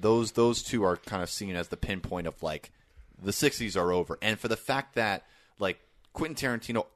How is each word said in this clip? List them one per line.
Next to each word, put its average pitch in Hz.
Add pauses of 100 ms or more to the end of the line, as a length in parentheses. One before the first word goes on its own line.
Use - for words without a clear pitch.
Those, 110
those 117
two 117
are 90
kind 92
of 87
seen 98
as 87
the -
pinpoint 90
of, -
like, 78 (500)
the 98
sixties 117
are 90
over. 87
And 107
for 120
the 110
fact -
that, 107 (340)
like, 92 (360)
Quentin 160 (240)
Tarantino 117